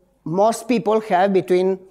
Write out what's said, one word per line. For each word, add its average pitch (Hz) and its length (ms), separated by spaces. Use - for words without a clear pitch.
Most 208 440
people 220 340
have 196 320
between, 185 460